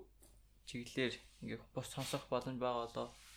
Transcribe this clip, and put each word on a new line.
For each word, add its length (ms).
чиглэлээр 540
ингээд 300
бус 200
сонсох 400
боломж 300
байгаа 240
болоо. 260